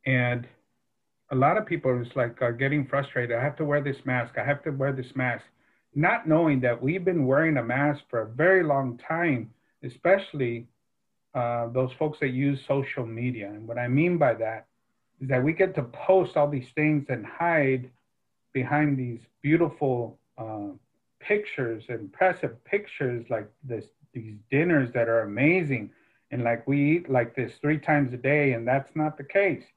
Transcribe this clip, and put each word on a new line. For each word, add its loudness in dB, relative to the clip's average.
And 0
a -2
lot 4
of -2
people -2
are 0
just -12
like, -2
are 0
getting 0
frustrated. -2
"I -2
have -2
to -2
wear 0
this -6
mask. -4
I -4
have -2
to -2
wear -2
this -8
mask." -4
Not 2
knowing 4
that 2
we've -2
been 2
wearing 4
a 0
mask 0
for -2
a -6
very 4
long 0
time, -2
especially, 0
uh, -2
those 0
folks -4
that 0
use 0
social -2
media. -6
And -14
what -6
I -2
mean 2
by 4
that -6
is -8
that 2
we 2
get 0
to -2
post 2
all 4
these -6
things 0
and -4
hide 0
behind 0
these -6
beautiful, 0
uh, -10
pictures, -4
impressive -2
pictures, -4
like -4
this, -8
these -10
dinners 2
that 2
are 2
amazing. 0
And -4
like, -2
we 2
eat -4
like 0
this -4
three 0
times 2
a -10
day, 2
and -4
that's 0
not -2
the -14
case. 0